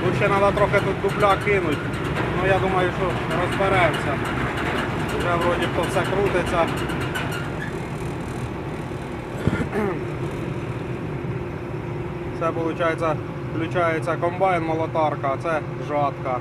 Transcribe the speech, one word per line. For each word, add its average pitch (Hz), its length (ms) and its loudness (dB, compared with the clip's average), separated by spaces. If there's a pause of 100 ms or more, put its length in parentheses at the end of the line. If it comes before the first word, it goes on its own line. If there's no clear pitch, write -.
Тут 180 120 2
ще 208 120 2
треба 202 240 6
трохи 202 280 4
тут 196 220 0
дубля 196 340 4 (100)
кинуть. 180 320 2 (600)
Ну, 185 100 2
я 190 120 6
думаю, 185 380 2
що 185 120 2 (320)
розберемося. 175 720 2 (1040)
Вже 175 160 2
вроді 170 300 2
б - 100 0
то 185 60 2
все 175 200 2
крутиться. 175 640 2 (4000)
Це, 165 100 0
виходить, 160 680 0 (380)
включається 160 600 0
комбайн, 175 480 2
молотарка, 160 680 0
а 135 40 -2
це 160 220 0 (280)
жатка. 135 540 0